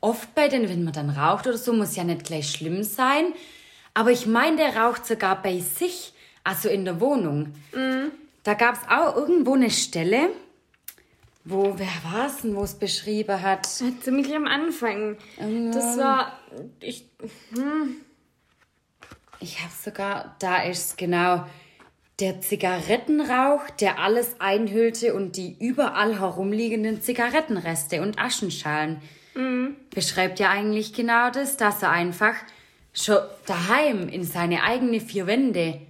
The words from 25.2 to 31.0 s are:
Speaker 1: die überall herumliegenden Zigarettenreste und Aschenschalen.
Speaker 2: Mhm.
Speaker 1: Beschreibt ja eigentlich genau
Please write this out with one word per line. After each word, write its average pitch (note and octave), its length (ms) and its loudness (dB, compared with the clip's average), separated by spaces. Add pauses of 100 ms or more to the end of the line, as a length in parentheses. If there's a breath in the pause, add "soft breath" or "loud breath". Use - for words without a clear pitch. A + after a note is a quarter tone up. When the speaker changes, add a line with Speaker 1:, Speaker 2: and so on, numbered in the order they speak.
Speaker 1:
die F3+ 220 -8
überall A3 600 0
herumliegenden G#3+ 840 0
Zigarettenreste A#3 1000 0
und G#3 180 -2
Aschenschalen. D#3 840 -2 (320 loud breath)
Speaker 2:
Mhm. B3+ 400 -2 (160)
Speaker 1:
Beschreibt F#3 480 -2
ja G3 120 4
eigentlich G#3+ 420 0
genau A#3 380 2